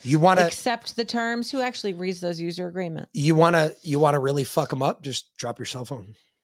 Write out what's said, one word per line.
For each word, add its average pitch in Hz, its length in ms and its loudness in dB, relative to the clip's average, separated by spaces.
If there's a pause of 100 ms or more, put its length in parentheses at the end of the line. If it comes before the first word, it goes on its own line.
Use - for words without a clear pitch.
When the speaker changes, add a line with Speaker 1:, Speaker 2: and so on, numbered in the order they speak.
Speaker 1:
You 143 160 2
wanna 180 280 6
Speaker 2:
accept - 500 -4
the 233 80 -2
terms. 233 460 -4
Who 269 100 -4
actually 240 320 -4
reads 180 280 -6
those 175 200 -4
user 175 280 -6
agreements? 170 440 -8
Speaker 1:
You 151 220 2
wanna, 160 480 4
you 147 160 -2
wanna 147 200 4
really 139 260 0
fuck - 280 -2
'em 135 80 -4
up? 160 220 -2
Just 135 340 -10
drop 117 220 -8
your 120 80 -10
cell 127 180 -10
phone. 110 320 -12 (280)